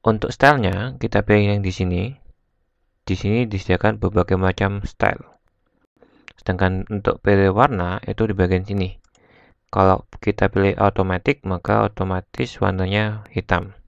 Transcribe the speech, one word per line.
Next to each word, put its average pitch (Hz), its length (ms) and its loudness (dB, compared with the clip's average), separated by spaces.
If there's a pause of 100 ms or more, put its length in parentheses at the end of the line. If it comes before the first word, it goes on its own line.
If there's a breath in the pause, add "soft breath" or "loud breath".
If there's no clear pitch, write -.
Untuk 113 320 -2
stylenya, 117 640 2
kita 104 320 0
pilih 104 280 4
yang 101 40 -2
di 95 160 -2
sini. 95 400 -2 (880)
Di 98 160 -2
sini 110 240 0
disediakan 107 560 0
berbagai 95 400 0
macam 98 480 -2
style. - 480 -4 (1000 loud breath)
Sedangkan 92 560 -2
untuk - 320 -2
pilih 98 320 4
warna, 101 480 0
itu - 240 -2
di 104 80 -4
bagian 92 320 0
sini. 98 320 -4 (720 soft breath)
Kalau 95 320 4 (160)
kita - 320 0
pilih 98 240 2
automatic, 95 720 0
maka 104 420 0
otomatis - 720 -6
warnanya 101 720 -2
hitam. 90 400 -4 (160)